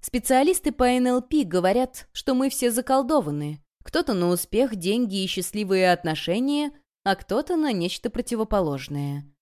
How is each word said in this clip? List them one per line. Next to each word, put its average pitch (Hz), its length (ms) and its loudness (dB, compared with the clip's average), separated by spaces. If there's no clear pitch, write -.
Специалисты 269 680 2
по 254 140 0
Н 247 200 4
Л 247 160 2
П 294 220 0
говорят, 185 680 0
что - 200 -2
мы 262 160 2
все 240 220 -2
заколдованы. 226 920 0
Кто-то 294 320 0
на 175 140 2
успех, 220 460 0
деньги 196 480 0
и 185 40 -2
счастливые 185 640 0
отношения – 233 800 -2
а 196 100 2
кто-то 294 420 -2
на 302 160 0
нечто 190 360 -4
противоположное. 143 1160 -4